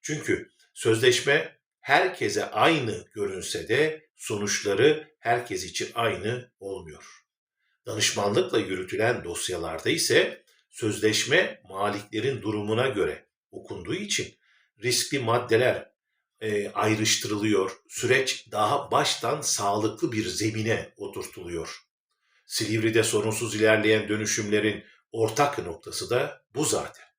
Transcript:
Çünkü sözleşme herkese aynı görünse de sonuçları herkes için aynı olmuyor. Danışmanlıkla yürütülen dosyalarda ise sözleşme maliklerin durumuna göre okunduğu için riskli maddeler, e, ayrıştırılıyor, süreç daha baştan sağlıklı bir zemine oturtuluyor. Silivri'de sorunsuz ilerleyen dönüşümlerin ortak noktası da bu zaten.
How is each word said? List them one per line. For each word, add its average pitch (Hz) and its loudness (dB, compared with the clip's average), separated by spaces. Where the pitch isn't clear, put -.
Çünkü 143 -4
sözleşme 123 2
herkese 131 2
aynı 117 2
görünse 95 -6
de 156 0
sonuçları 104 0
herkes 117 -2
için - -8
aynı 117 -2
olmuyor. 92 -14
Danışmanlıkla 107 2
yürütülen 95 -2
dosyalarda 85 -6
ise 165 2
sözleşme 110 0
maliklerin 104 -4
durumuna 107 0
göre 92 -2
okunduğu - -8
için - -4
riskli - 0
maddeler, 117 2
e, 104 -2
ayrıştırılıyor, 104 0
süreç 127 0
daha 139 0
baştan 131 0
sağlıklı 104 0
bir 107 -2
zemine 107 -2
oturtuluyor. - -10
Silivri'de 110 2
sorunsuz 110 0
ilerleyen 107 4
dönüşümlerin 104 0
ortak 120 0
noktası 87 -10
da 131 0
bu 123 0
zaten. - -4